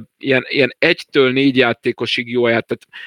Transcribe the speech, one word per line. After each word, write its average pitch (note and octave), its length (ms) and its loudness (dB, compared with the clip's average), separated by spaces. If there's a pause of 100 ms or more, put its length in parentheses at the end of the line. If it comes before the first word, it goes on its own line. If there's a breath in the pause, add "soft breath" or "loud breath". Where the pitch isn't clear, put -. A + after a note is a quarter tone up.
(180)
ilyen, C3 300 -2
ilyen B2+ 300 0
egytől C#3+ 540 0
négy C3+ 260 2
játékosig A#2+ 720 -2
jó A#2+ 180 0
ját-, A2+ 200 0
tehát - 160 -8 (220 loud breath)